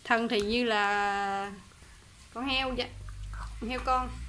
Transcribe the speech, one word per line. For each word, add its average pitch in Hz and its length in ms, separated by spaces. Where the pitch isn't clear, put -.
Thân 233 240
thì 226 140
như 226 220
là 202 880
con 247 120
heo 262 300
vậy. 240 140
Con 226 80
heo 247 100
con. 254 300